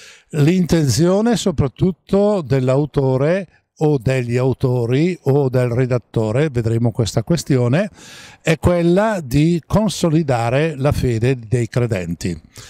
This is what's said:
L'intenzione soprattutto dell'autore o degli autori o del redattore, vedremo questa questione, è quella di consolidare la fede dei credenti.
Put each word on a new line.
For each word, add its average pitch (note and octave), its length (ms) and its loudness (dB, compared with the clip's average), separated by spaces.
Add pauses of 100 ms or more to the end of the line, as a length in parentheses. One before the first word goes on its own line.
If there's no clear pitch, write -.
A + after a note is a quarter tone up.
(320)
L'intenzione E3+ 1080 2
soprattutto F#3+ 1040 -2
dell'autore C3+ 1040 0 (300)
o D3+ 200 2
degli B2+ 380 -2
autori B2+ 880 0
o C#3 240 2
del B2 220 0
redattore, A#2+ 800 -2
vedremo A#2 420 0
questa - 320 -2
questione, C#3+ 640 0 (520)
è D#3+ 160 0
quella F3+ 680 2
di D3 420 0
consolidare D3+ 1120 0
la C3+ 160 0
fede B2 460 0
dei A#2 320 -4
credenti. F2+ 720 -4 (280)